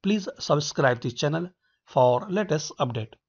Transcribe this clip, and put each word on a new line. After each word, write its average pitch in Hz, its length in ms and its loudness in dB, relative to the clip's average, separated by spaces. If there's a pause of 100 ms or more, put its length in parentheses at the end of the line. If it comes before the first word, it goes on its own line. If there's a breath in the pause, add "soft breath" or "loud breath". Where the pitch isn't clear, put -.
Please 196 240 -2 (120)
subscribe 143 640 0
the 123 80 -4
channel 160 400 -4 (340)
for 123 460 4
latest 180 480 -2
update. 117 340 -4 (160)